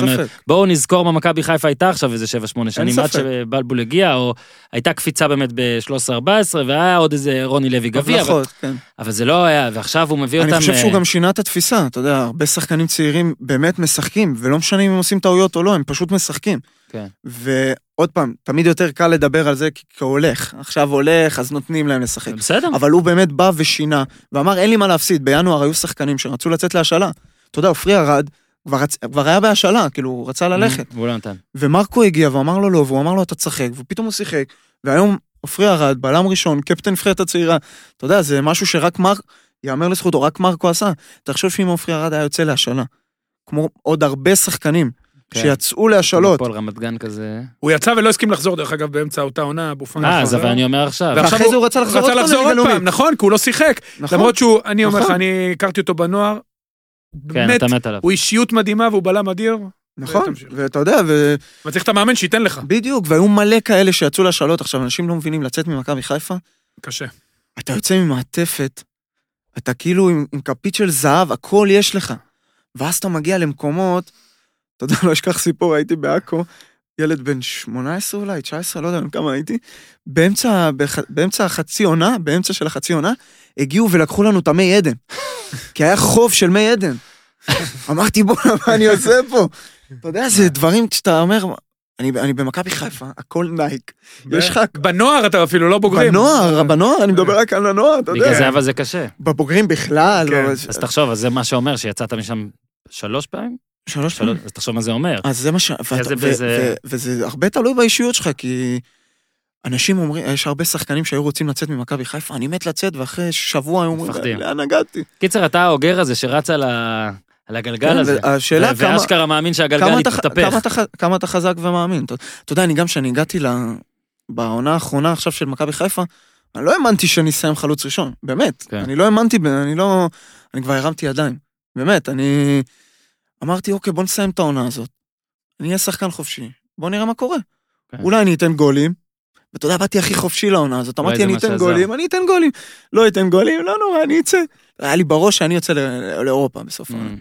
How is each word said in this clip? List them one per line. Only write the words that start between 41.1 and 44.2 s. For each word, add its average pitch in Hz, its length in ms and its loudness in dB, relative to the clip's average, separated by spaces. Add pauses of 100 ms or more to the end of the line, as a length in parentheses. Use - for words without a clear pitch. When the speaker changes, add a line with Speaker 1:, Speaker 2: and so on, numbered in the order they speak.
Speaker 2:
תחשוב 160 280 -4
שאם 190 160 0
עופרי 170 280 -2
ארד 156 180 -2
היה 151 100 0
יוצא 147 200 -2
להשאלה, 131 400 0 (640)
כמו 151 200 -2 (120)
עוד 156 220 0
הרבה 139 320 2